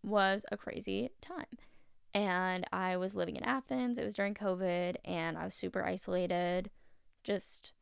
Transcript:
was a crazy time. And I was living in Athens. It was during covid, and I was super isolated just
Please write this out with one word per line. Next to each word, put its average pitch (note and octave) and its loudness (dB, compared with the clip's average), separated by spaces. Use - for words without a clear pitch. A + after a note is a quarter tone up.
was G3 4
a G3+ -2
crazy G3+ -2
time. - -10
And F#3 2
I F#3 2
was F#3+ 0
living E3+ 0
in - -4
Athens. B3+ 0
It - -2
was G#3 -4
during G3+ 0
covid, F3+ 0
and E3 -2
I E3 -4
was F#3+ -6
super - -2
isolated F3+ 0
just - -4